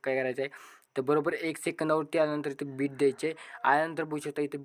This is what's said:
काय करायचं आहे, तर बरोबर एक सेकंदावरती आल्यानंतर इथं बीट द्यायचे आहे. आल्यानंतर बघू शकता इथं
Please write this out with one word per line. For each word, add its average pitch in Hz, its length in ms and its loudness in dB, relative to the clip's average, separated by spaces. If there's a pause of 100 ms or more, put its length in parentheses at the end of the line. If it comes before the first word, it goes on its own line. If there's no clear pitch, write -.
काय 135 120 2
करायचं 131 260 0
आहे, 139 80 -4 (460)
तर 135 60 0
बरोबर 147 300 2
एक 160 260 -4
सेकंदावरती 156 600 0
आल्यानंतर 151 320 2
इथं 139 260 -8
बीट 139 140 0
द्यायचे 135 360 2
आहे. 160 100 -4 (280)
आल्यानंतर 156 400 2
बघू 151 140 -4
शकता 147 240 -4
इथं 143 220 -4